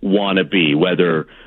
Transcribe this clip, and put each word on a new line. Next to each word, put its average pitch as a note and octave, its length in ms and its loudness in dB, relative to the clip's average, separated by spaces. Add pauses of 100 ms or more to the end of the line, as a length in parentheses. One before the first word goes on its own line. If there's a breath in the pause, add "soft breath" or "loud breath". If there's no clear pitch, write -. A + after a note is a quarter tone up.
wanna G2 420 0
be, D#2 320 0
whether, D#2+ 500 0 (220 loud breath)